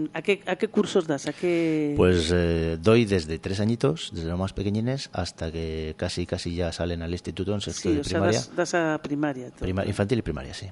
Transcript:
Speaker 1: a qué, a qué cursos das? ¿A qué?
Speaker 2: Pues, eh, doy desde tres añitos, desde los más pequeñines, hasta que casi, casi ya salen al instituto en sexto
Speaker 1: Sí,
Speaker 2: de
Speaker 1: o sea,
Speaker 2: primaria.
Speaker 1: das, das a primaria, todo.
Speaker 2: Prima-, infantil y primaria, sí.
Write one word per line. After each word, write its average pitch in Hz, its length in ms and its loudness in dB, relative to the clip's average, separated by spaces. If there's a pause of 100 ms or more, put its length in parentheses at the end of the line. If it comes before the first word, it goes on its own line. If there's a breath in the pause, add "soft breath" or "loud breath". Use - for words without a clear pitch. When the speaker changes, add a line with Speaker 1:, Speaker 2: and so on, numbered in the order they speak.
(140)
Speaker 1:
a 160 80 -6
qué, 196 260 0
a 190 100 -2
qué 214 100 0
cursos 190 400 2
das? 143 200 0
¿A 147 60 -2
qué? 160 640 2
Speaker 2:
Pues, 90 380 6
eh, 82 460 2
doy 110 260 6
desde 82 340 0
tres 95 220 -2
añitos, 123 520 0
desde 82 140 -6
los 87 100 -2
más 95 140 -2
pequeñines, 110 600 -2
hasta 85 360 -4
que 80 480 -4
casi, 90 280 -2
casi 90 300 -4
ya 85 180 0
salen 85 280 -2
al 82 120 -4
instituto 90 420 -4
en 101 60 -2
sexto - 260 -4
Speaker 1:
Sí, 170 80 4
Speaker 2:
de 143 60 0
Speaker 1:
o - 20 -2
sea, 175 160 -2
Speaker 2:
primaria. - 200 4
Speaker 1:
das, - 160 -8
das 175 180 -2
a 160 280 2
primaria, 143 480 -2
todo. - 120 -16
Speaker 2:
Prima-, 90 240 -2
infantil 104 340 0
y - 40 0
primaria, 69 300 -6
sí. 101 180 -10